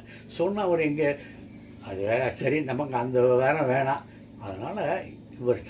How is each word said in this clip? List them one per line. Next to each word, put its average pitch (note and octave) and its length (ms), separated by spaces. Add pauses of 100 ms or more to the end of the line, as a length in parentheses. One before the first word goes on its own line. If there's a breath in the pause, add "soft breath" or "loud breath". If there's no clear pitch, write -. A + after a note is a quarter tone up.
(280 loud breath)
சொன்னா G3+ 340
அவர் F3 200
எங்க, D3 360 (680 loud breath)
அது G2+ 100
வேற. A2+ 340
சரி, C#3 320
நமக்கு C3 340
அந்த B2 260
விவகாரம் C3 480
வேணாம். C3+ 320 (380 loud breath)
அதனால C#3+ 640 (360)
இவர் A#2+ 200 (100)